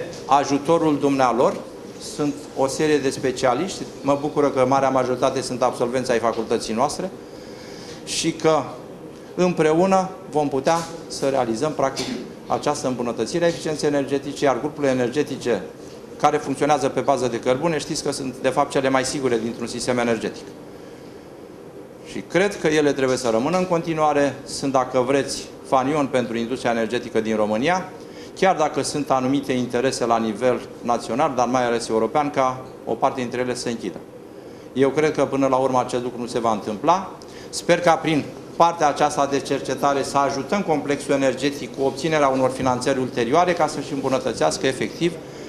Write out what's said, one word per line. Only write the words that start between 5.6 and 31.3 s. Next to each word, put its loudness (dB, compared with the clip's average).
absolvenți 0
ai 2
facultății 0
noastre -2
și -2
că 4
împreună 4
vom 2
putea 2
să -2
realizăm, 0
practic, -2
această 0
îmbunătățire -2
a 6
eficienței 0
energetice, 0
iar 4
grupurile 0
energetice 0
care 4
funcționează 2
pe -2
bază 2
de -2
cărbune, 2
știți -6
că -2
sunt, -6
de 2
fapt, 2
cele 2
mai 4
sigure 0
dintr-un -4
sistem -2
energetic. 0
Și -8
cred 2
că 2
ele 4
trebuie 2
să 0
rămână 4
în 2
continuare, 2
sunt, -4
dacă 2
vreți, 0
fanion 2
pentru 0
industria -2
energetică 0
din 0
România, 0
chiar 4
dacă 0
sunt -2
anumite 2
interese 0
la 4
nivel 2
național, 0